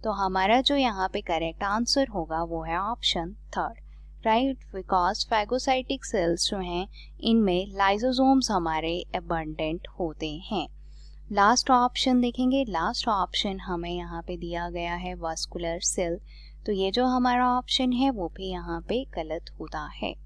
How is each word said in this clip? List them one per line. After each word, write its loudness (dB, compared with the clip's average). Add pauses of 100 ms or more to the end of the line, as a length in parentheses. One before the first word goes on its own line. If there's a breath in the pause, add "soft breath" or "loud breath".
तो 0
हमारा 4
जो 2
यहाँ 2
पे 0
करेक्ट -2
आंसर 2
होगा -2
वो -4
है -2
ऑप्शन -2 (260)
थर्ड, -2 (480 soft breath)
राइट? 2 (120)
Because 2 (100)
phagocytic 0
सेल्स 0
जो -2
हैं -4 (320 loud breath)
इनमें 4
lysosomes 4
हमारे 0 (240)
abundant -4 (120)
होते -4 (220)
हैं। -2 (640 soft breath)
लास्ट 6
ऑप्शन 4
देखेंगे, 2
लास्ट 0
ऑप्शन 0
हमें -4
यहाँ -4
पे -4
दिया -4
गया -4
है -6
वस्कुलर -4
सेल। -2 (460 soft breath)
तो -2
ये 2
जो 2
हमारा 4 (100)
ऑप्शन 0
है 4
वो -2
भी -8
यहाँ -6 (100)
पे 0 (120)
गलत -6
होता -8 (160)
है। -4 (120)